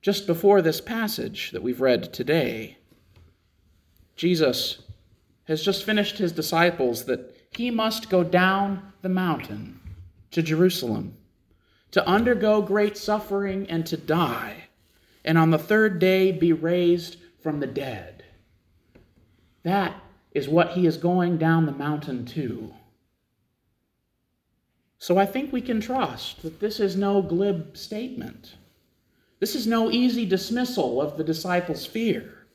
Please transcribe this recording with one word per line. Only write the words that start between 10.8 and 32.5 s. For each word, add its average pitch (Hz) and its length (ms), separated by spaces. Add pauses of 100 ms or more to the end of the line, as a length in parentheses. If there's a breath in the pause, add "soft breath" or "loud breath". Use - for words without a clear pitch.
to - 160
undergo 214 560
great 202 340
suffering 196 720
and 165 180
to 165 100
die, - 720 (560 soft breath)
and 160 120
on 165 140
the 156 80
third 208 400
day 185 320
be 170 220
raised 170 640 (240 soft breath)
from 151 180
the 139 80
dead. 117 580 (1400)
That 185 360 (320)
is 139 180
what 170 220
he 180 120
is 160 140
going 175 400
down 165 260
the 147 80
mountain 143 540
to. 110 480 (2250)
So - 180
I 196 80
think 262 260
we 247 120
can 226 180
trust 214 640
that 160 180
this 214 180
is 196 160
no 202 280
glib 170 520
statement. - 840 (840)
This - 160
is 226 100
no 226 240
easy 240 360
dismissal 185 760
of 147 160
the 160 80
disciples' 175 640
fear. - 680